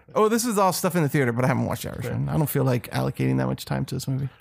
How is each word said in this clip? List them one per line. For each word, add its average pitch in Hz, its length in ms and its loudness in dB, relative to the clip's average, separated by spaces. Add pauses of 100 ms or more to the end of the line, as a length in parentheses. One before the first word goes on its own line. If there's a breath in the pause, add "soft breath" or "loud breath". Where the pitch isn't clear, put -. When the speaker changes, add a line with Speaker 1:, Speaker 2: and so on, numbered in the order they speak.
(140)
Speaker 1:
Oh, 185 140 4
this 226 160 2
is 226 120 0
all 190 160 4
stuff 180 220 0
in 170 80 2
the 139 60 2
theater, 131 220 2
but 117 140 0
I - 20 4
haven't 117 200 2
watched - 180 -4
Irishman. - 380 -4
Speaker 2:
Okay. 139 100 -4
Speaker 1:
I 151 40 0
don't 151 120 2
feel 135 140 0
like 123 280 0
allocating 131 460 0
that 131 100 0
much 131 180 -6
time 135 200 -2
to 131 100 -6
this 135 120 -6
movie. 135 220 -2 (120)